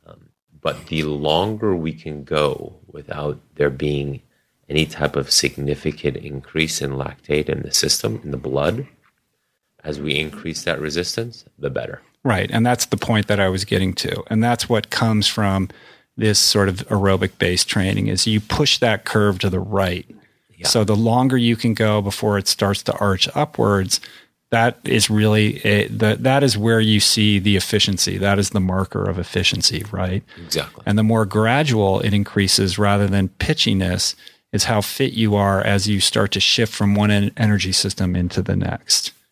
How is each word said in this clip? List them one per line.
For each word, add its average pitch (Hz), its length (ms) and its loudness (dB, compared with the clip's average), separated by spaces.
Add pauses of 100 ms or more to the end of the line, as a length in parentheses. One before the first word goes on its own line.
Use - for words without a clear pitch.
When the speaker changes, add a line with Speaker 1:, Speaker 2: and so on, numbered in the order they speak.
Speaker 1:
Um, - 220 -20 (320)
but - 260 -8
the 78 160 -4
longer 87 720 0
we 80 180 -4
can 73 300 -12
go 73 500 -2 (140)
without 73 500 -10 (160)
there 73 160 0
being 71 520 -4 (520)
any 78 120 2
type 76 360 -4
of 73 100 -8
significant 73 880 -2
increase 73 640 -6
in 71 100 -6 (120)
lactate 73 460 -4
in 69 140 -4
the - 80 -8 (120)
system, - 280 0 (120)
in 71 80 -10
the 67 60 -6 (120)
blood, 73 260 -2 (1080)
as 73 160 -8
we 73 120 -6 (140)
increase 78 380 -10
that 78 160 -4
resistance, 87 680 -6 (140)
the 71 100 -6
better. - 320 -8 (220)
Speaker 2:
Right. 104 280 0
And 117 140 2
that's 123 220 0
the - 100 -2 (120)
point 107 180 2
that 104 120 2
I 95 100 2
was 95 160 -2
getting 95 300 0
to. - 160 -4 (180)
And 110 140 2
that's 120 260 0
what 110 200 0
comes 110 380 0
from 95 420 0 (460)
this 107 240 2
sort 98 300 4
of 90 180 -6
aerobic 95 500 2
based 90 300 0
training, 101 400 0
is 101 200 0
you 107 120 2
push - 400 0
that 110 240 2
curve 104 360 2
to 101 100 0
the 92 100 -2
right. 95 460 -2 (500)
Speaker 1:
Yeah. 87 120 -6
Speaker 2:
So 110 160 4
the 104 120 2
longer 123 420 2
you 117 180 4
can 117 180 0
go 107 280 2
before 101 360 -2
it 95 100 -2
starts - 360 0
to - 140 -2
arch 98 380 2
upwards, 104 640 0 (520)
that 117 340 2
is 107 240 2
really 107 560 4
a, 104 220 2
the, 107 320 0
that 131 240 4
is 123 140 2
where 113 220 2
you 107 200 4
see 104 400 2
the 101 180 2
efficiency. 95 640 0
That 98 200 2
is 98 120 -2
the 101 100 0
marker 95 480 -2
of 92 80 -4
efficiency, - 760 -2
right? 92 320 -4 (220)
Speaker 1:
Exactly. - 400 -6
Speaker 2:
And 101 120 2
the 110 60 4 (100)
more 110 120 2
gradual 107 760 2
it 101 120 0
increases 101 640 0
rather 101 300 2
than 95 220 0 (160)
pitchiness 95 680 0 (380)
is 101 120 0
how 110 160 2
fit - 320 -2
you 107 220 2
are 98 260 2
as 101 260 0
you 101 120 2
start 104 340 0
to 98 60 -2
shift - 340 2
from 101 220 2
one 104 160 4
en-, 101 240 2
energy 101 360 2
system 92 440 -2
into 90 280 -2
the 95 120 -2
next. - 560 -2 (200)